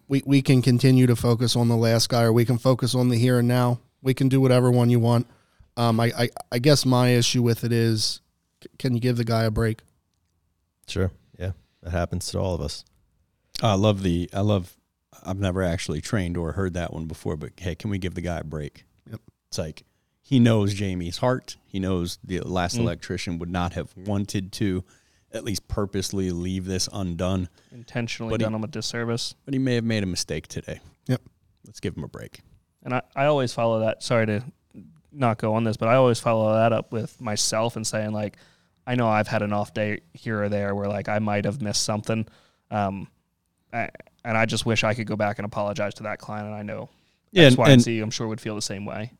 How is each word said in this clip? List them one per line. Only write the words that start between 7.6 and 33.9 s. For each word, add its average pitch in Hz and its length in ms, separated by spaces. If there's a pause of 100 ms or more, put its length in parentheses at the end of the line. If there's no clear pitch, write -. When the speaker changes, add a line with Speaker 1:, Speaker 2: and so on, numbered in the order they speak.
Speaker 1:
it 117 80
is, 113 480 (420)
c-, - 60 (100)
can 131 140
you 117 80
give 123 160
the 120 80
guy 113 200
a 113 60
break? 110 300 (1040)
Speaker 2:
Sure. 95 240 (280)
Yeah. 90 140 (300)
That 87 100
happens 87 400
to 95 60
all 92 160
of 80 60
us. - 240 (760)
Speaker 3:
I 110 120
love 98 280
the, 87 320
I 98 60
love, 101 360 (480)
I've 95 160
never 95 220
actually 85 400
trained 87 340
or 82 160
heard 92 220
that 85 180
one 80 140
before, 82 300
but 65 220
hey, 85 160
can - 160
we 98 80
give 87 160
the 90 60
guy 85 180
a - 60
break? 76 400 (260)
Speaker 1:
Yep. - 100 (280)
Speaker 3:
It's - 100
like, 80 260 (360)
he 135 200
knows 107 340
Jamie's 90 440
heart. - 380 (100)
He 98 120
knows 92 460
the 92 160
last 90 360
Speaker 4:
Mm. 117 40
Speaker 3:
electrician 87 580
would 85 120
not 87 240
have 80 220
wanted 98 560
to 92 320 (480)
at 110 120
least 101 240
purposely 98 640
leave 90 340
this 92 280
undone. 92 560 (240)
Speaker 4:
Intentionally 117 580
Speaker 3:
But 110 100
he 113 40
Speaker 4:
done 110 100
him 110 100
a 104 40
disservice. 117 680 (100)
Speaker 3:
But 143 100
he 131 40
may 131 160
have 117 100
made 110 180
a 95 40
mistake 82 400
today. - 340 (260)
Speaker 1:
Yep. 127 140 (460)
Speaker 3:
Let's - 140
give 92 160
him 73 80
a - 40
break. - 320 (440)
Speaker 4:
And 127 100
I, 127 80 (140)
I 139 100
always 139 260
follow 113 280
that. 110 220